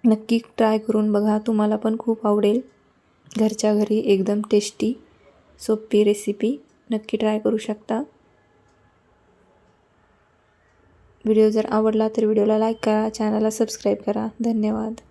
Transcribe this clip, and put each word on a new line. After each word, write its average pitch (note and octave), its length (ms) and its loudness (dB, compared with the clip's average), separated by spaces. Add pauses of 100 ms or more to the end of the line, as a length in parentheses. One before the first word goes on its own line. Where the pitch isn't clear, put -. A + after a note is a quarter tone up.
नक्की A3 340 2 (180)
ट्राय A3 220 2
करून G#3+ 340 0
बघा, G#3+ 340 2
तुम्हाला G#3+ 300 0
पण A3 220 -2
खूप A3 280 -4
आवडेल. G#3 340 2 (760)
घरच्या G#3+ 360 0
घरी G#3+ 300 0
एकदम G3+ 360 2 (100)
टेस्टी, G#3 420 0 (680)
सोपी G#3+ 440 0
रेसिपी G#3 520 0 (340)
नक्की G#3+ 260 -4
ट्राय G#3+ 220 0
करू G#3+ 180 -2
शकता. A3 460 -6 (3250)
व्हिडिओ G#3+ 260 6
जर G#3+ 160 -2
आवडला A3 420 0
तर A3 160 0
व्हिडिओला G#3+ 340 2
लाईक A3 260 -2
करा, G#3+ 240 0
चॅनलला G#3+ 420 -2
सबस्क्राईब G#3 560 -4
करा. G#3+ 200 -4 (140)
धन्यवाद. A3 600 -2 (100)